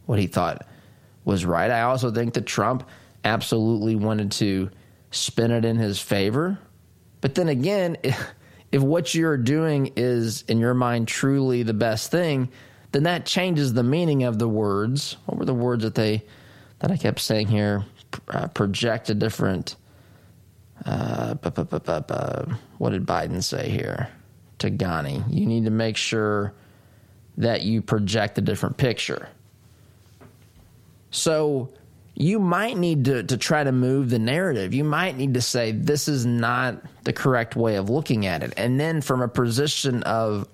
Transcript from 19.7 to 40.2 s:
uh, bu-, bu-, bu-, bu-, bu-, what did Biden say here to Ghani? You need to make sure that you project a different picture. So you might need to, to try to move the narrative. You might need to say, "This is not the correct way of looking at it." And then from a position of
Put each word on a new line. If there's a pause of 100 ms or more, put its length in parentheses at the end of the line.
uh,
bu-,
bu-,
bu-,
bu-,
bu-, (220)
what
did
Biden
say
here (480)
to
Ghani?
You
need
to
make
sure (880)
that
you
project
a
different
picture. (1800)
So (460)
you
might
need
to,
to
try
to
move
the
narrative.
You
might
need
to
say,
"This
is
not (220)
the
correct
way
of
looking
at
it."
And
then
from
a
position
of